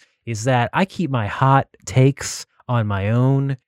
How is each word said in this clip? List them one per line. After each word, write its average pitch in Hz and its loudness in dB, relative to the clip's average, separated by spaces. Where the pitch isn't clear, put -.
is 110 -6
that 123 2
I 190 0
keep 160 -4
my 117 -2
hot 135 2
takes - 0
on 117 -2
my 101 -2
own 135 0